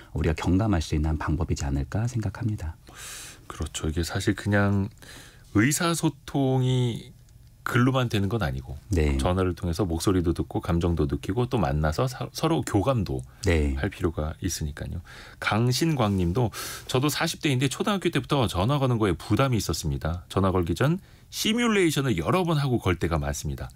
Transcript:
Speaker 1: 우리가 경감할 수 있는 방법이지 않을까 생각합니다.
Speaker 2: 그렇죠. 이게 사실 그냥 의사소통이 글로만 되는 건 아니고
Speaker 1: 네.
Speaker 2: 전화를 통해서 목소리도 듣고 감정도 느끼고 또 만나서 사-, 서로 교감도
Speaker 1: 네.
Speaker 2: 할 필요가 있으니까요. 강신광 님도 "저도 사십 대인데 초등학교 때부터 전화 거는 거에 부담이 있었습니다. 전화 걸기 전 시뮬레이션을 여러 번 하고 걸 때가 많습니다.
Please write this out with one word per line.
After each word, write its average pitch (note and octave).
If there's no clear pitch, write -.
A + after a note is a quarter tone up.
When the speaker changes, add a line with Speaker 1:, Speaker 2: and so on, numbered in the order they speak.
Speaker 1:
우리가 D#2
경감할 F#2
수 -
있는 D#2
방법이지 D2+
않을까 C#2
생각합니다. G#2
Speaker 2:
그렇죠. -
이게 E2
사실 F#2+
그냥 G2+
의사소통이 C3
글로만 B2+
되는 G2
건 G#2+
아니고 C2
Speaker 1:
네. D2+
Speaker 2:
전화를 F2+
통해서 E2+
목소리도 F2
듣고 -
감정도 E2+
느끼고 F#2+
또 F2
만나서 E2
사-, B2+
서로 D#3+
교감도 F#2+
Speaker 1:
네. D2+
Speaker 2:
할 G2
필요가 D#2+
있으니까요. D#2+
강신광 B2
님도 F#2
"저도 C3+
사십 -
대인데 C#3
초등학교 F#3+
때부터 C3+
전화 G2
거는 B2+
거에 G#2
부담이 A#2
있었습니다. D#2+
전화 F#2+
걸기 F2
전 D#3
시뮬레이션을 F#3+
여러 E3
번 D#3+
하고 C3
걸 F2+
때가 E2
많습니다. C#2